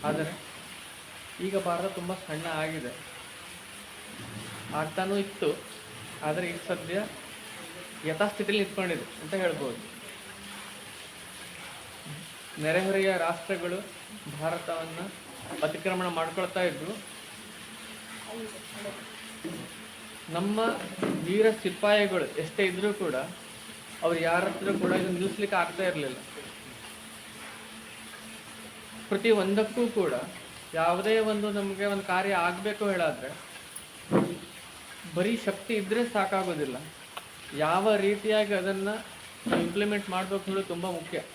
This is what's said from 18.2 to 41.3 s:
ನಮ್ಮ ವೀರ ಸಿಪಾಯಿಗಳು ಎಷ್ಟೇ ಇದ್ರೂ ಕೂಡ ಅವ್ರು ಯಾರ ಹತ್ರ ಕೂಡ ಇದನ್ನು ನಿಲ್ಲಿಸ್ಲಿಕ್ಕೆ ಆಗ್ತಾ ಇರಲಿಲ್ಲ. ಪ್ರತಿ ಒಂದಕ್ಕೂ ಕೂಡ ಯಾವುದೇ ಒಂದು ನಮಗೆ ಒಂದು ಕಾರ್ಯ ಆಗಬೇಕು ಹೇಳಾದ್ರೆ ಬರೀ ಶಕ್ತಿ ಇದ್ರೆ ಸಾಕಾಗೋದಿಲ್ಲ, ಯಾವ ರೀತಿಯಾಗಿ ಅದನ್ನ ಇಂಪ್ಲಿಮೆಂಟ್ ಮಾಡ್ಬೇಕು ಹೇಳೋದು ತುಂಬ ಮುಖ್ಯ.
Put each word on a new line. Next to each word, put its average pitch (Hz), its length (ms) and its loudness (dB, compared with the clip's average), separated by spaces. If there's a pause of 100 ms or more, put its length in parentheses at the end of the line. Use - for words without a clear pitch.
ನಮ್ಮ 202 240 4 (680)
ವೀರ 202 200 8 (180)
ಸಿಪಾಯಿಗಳು 190 640 6 (160)
ಎಷ್ಟೇ 190 260 4
ಇದ್ರೂ 190 220 2 (100)
ಕೂಡ 156 140 2 (880)
ಅವ್ರು 170 140 6 (100)
ಯಾರ 175 240 6
ಹತ್ರ 196 320 2
ಕೂಡ 180 160 6
ಇದನ್ನು 185 180 2
ನಿಲ್ಲಿಸ್ಲಿಕ್ಕೆ 196 460 2
ಆಗ್ತಾ 170 260 0
ಇರಲಿಲ್ಲ. 139 280 -2 (3000)
ಪ್ರತಿ 220 220 6 (100)
ಒಂದಕ್ಕೂ 214 420 4 (140)
ಕೂಡ 160 160 4 (640)
ಯಾವುದೇ 180 340 6 (180)
ಒಂದು 208 260 2
ನಮಗೆ 196 340 0
ಒಂದು 196 180 2
ಕಾರ್ಯ 190 260 4 (120)
ಆಗಬೇಕು 196 460 0
ಹೇಳಾದ್ರೆ 156 360 2 (1900)
ಬರೀ 190 160 4 (120)
ಶಕ್ತಿ - 360 -2
ಇದ್ರೆ 208 220 2 (120)
ಸಾಕಾಗೋದಿಲ್ಲ, 180 600 2 (880)
ಯಾವ 190 280 6 (140)
ರೀತಿಯಾಗಿ 208 540 4
ಅದನ್ನ 196 280 2 (760)
ಇಂಪ್ಲಿಮೆಂಟ್ 202 500 2
ಮಾಡ್ಬೇಕು 190 360 0
ಹೇಳೋದು 196 220 0
ತುಂಬ 175 140 -2 (100)
ಮುಖ್ಯ. 160 220 -4 (160)